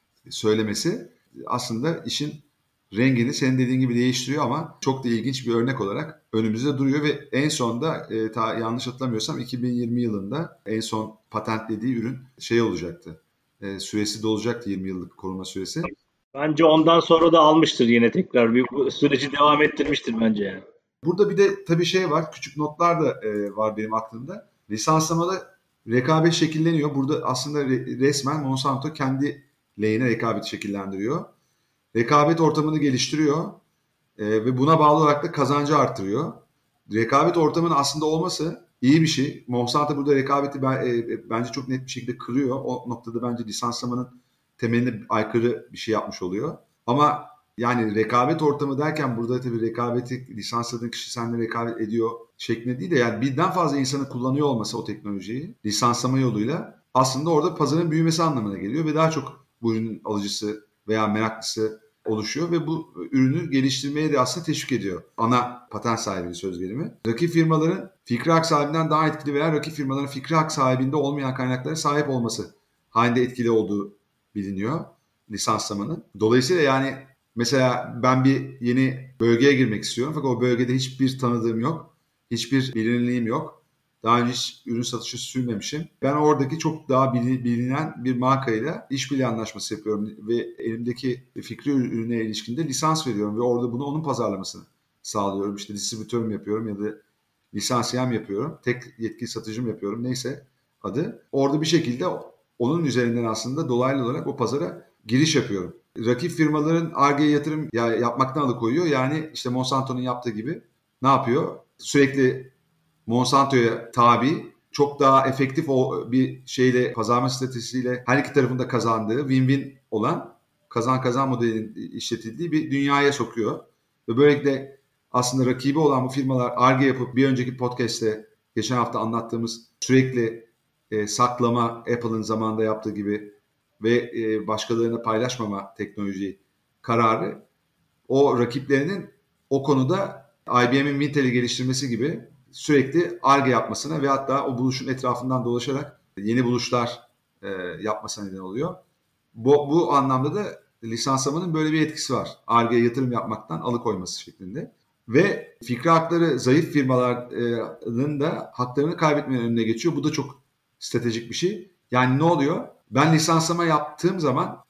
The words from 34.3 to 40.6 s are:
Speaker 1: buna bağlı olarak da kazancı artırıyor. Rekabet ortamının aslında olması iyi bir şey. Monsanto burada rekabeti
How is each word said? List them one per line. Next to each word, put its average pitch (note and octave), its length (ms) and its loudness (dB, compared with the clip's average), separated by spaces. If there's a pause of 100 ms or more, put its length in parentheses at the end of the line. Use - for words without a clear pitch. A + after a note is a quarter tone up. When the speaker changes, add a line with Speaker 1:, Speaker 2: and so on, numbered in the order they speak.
Speaker 1:
buna D#3 200 6
bağlı D3+ 240 6
olarak D3 220 4
da E3 80 -6
kazancı C#3+ 440 2
artırıyor. A#2 560 0 (600)
Rekabet C#3 440 2
ortamının E3 400 2
aslında D3 300 0
olması D#3+ 600 -2 (160)
iyi D3 200 6
bir D#3 40 4
şey. - 400 -2
Monsanto C#3 500 0
burada C#3 180 2
rekabeti C3+ 480 0